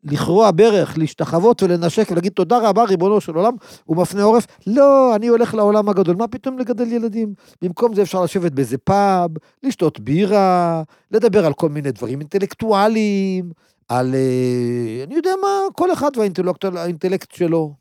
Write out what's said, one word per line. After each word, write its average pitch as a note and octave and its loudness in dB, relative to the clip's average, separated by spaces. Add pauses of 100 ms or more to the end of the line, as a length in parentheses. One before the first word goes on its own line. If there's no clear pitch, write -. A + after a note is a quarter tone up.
לכרוע G3 2
ברך, E3+ 2
להשתחוות E3 0
ולנשק F3 0
ולהגיד, F3 -2
"תודה G#3+ 2
רבה, G3+ 2
ריבונו G3 2
של D#3+ -10
עולם", G#3 2 (320)
הוא E3 -2
מפנה F#3 -2
עורף, A3 4 (200)
"לא, C4 4
אני A3 -2
הולך A#3 2
לעולם G#3 2
הגדול, F3+ 2
מה A3+ -2
פתאום C4 -8
לגדל A#3 -4
ילדים?" A3+ -4 (280)
במקום F#3+ -2
זה G#3 2
אפשר F#3 0
לשבת E3+ -2
באיזה C3 -2
פאב, F#3+ 0 (320)
לשתות F3 -2
בירה, F3 0 (280)
לדבר G#3 2
על C#3+ 2
כל D#3+ -2
מיני C#3+ -4
דברים B2 -8
אינטלקטואליים, G3 -2 (380)
על, B2+ 0
אה, B2 -2
אני G3+ -12
יודע E4+ 0 (100)
מה, G4 -2 (260)
כל F4+ 0
אחד C#4+ -2
והאינטלקט, F#3 -2
האינטלקט F3+ -6
שלו. D#3+ -2